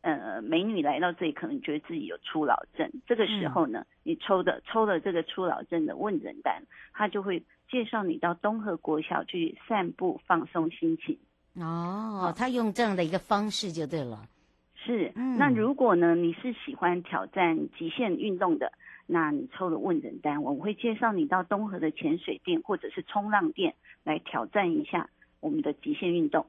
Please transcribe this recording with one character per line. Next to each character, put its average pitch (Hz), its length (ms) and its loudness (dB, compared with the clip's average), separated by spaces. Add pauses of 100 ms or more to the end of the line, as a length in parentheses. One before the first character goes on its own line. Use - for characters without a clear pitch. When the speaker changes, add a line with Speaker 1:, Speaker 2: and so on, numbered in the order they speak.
Speaker 1:
呃， 113 400 -4
美 160 200 0
女 208 200 0
来 143 180 2
到 180 100 2
这 170 140 -4
里， 156 80 0
可 - 140 -6
能 135 160 -4
觉 151 100 -4
得 151 60 -2 (100)
自 170 60 -6
己 143 100 -4
有 82 140 -8
初 - 260 -2
老 123 180 4 (140)
症。 - 100 0 (200)
这 240 100 2
个 214 100 4
时 202 220 -2
候 151 180 2
呢， 113 140 -4
Speaker 2:
嗯。 - 60 -14 (160)
Speaker 1:
你 165 140 -2
抽 185 260 2
的， - 240 0
抽 220 180 2
了 190 160 2
这 196 100 -2
个 170 120 2
初 185 240 -4
老 - 160 0
症 165 240 -2
的 - 100 -4
问 196 260 -2
诊 - 200 -10
单， - 200 -2 (300)
他 208 160 0
就 208 140 -2
会 190 200 -2 (280)
介 247 160 0
绍 220 180 -2
你 165 140 -2
到 175 160 0
东 214 260 -2
河 208 160 -2
国 156 240 -2
小 - 240 -2
去 170 320 -4 (100)
散 190 260 0
步 180 340 -2
放 165 220 2
松 160 220 0
心 165 280 0
情。 - 200 -4 (360)
Speaker 2:
哦， 180 680 -4
Speaker 1:
好。 175 120 2
Speaker 2:
他 247 180 0
用 233 240 2
这 240 80 2
样 214 120 4
的 180 100 2
一 160 60 0
个 185 80 0
方 208 320 2
式 190 220 -4
就 156 140 -2
对 147 180 -2
了。 110 240 -10 (460)
Speaker 1:
是， 220 420 -2
Speaker 2:
嗯。 247 220 -2
Speaker 1:
那 285 100 6
如 240 240 4
果 240 240 6
呢， 170 180 6
你 170 200 2
是 247 180 -6
喜 - 220 -10
欢 180 280 0
挑 180 220 -4
战 160 540 2
极 165 100 -4
限 190 280 -2
运 196 220 -2
动 175 200 2
的， - 120 -2 (360)
那 165 240 2
你 - 260 -4
抽 180 140 -2
了 160 80 -2
问 156 240 0
诊 - 160 -10
单， 147 240 -2
我 139 100 -2
们 139 80 -2
会 208 140 -2
介 226 200 0
绍 226 160 2
你 180 140 2
到 185 180 2
东 202 280 -2
河 180 80 -6
的 156 120 0
潜 156 280 0
水 - 260 -6
店 170 160 2
或 196 160 -2
者 - 140 -8
是 - 140 -6
冲 208 260 -2
浪 190 220 4
店 - 220 0 (300)
来 151 140 0
挑 - 260 -4
战 190 260 2
一 151 140 0
下 - 240 -4 (320)
我 156 80 -4
们 151 140 0
的 147 100 0
极 147 220 -4
限 175 180 0
运 165 160 2
动。 160 200 2